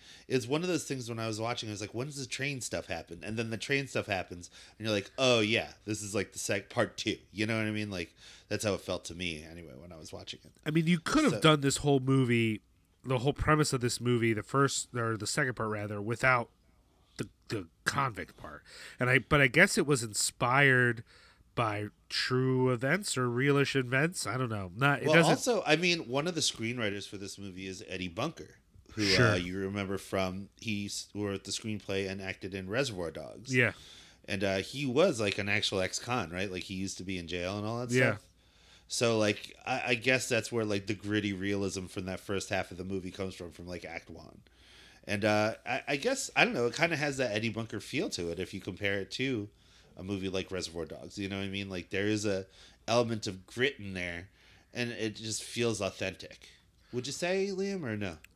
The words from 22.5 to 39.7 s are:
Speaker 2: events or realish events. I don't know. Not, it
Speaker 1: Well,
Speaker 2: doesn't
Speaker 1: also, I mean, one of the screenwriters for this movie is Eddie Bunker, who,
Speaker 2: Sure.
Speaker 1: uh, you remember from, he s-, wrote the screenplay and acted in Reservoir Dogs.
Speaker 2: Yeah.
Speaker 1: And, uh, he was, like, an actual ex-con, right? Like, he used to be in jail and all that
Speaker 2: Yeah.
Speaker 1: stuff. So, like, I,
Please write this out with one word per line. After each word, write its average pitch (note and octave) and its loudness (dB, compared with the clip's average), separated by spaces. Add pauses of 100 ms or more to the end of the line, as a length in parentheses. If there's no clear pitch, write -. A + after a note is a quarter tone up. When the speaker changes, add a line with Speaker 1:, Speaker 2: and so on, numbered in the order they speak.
Speaker 2:
events C3+ 0
or B2+ 2
realish C#3 4
events. C3+ 0
I A2 -4
don't C3 0
know. G2 -4
Not, C#3 2
it - 0
Speaker 1:
Well, D#3 6
Speaker 2:
doesn't E3 8
Speaker 1:
also, B3 0
I D3+ 6
mean, E3+ 0
one C3+ 0
of F3+ -4
the D#3+ -2
screenwriters A2+ -2
for G#2 -12
this F#2+ -10
movie F#2+ -10
is F#2 -10
Eddie F#2 -4
Bunker, A2 -6 (400)
who, G#2+ 0
Speaker 2:
Sure. G#2 6
Speaker 1:
uh, G#2 2
you F2+ -2
remember G2 -2
from, F#2+ -2 (100)
he G2+ -2
s-, - -8
wrote G2+ -4
the G2 -8
screenplay G2 -4
and G2 -6
acted F#2+ -8
in F#2 -8
Reservoir G#2 -2
Dogs. D#2 -8
Speaker 2:
Yeah. A#2+ 6 (540)
Speaker 1:
And, G2 0
uh, G2 4
he C3 -2
was, C#3 4
like, G2+ 2
an G2+ -2
actual G#2 2
ex-con, F#2 -2
right? F#2 -4
Like, F2+ -6
he G2 -8
used F#2 -4
to F#2 -10
be F#2 -4
in E2+ -8
jail F2+ -2
and G#2 -4
all A#2 -4
that A#2 -4
Speaker 2:
Yeah. B2 4
Speaker 1:
stuff. G2+ -8 (640)
So, A2+ 4
like, - 2
I, B2 -2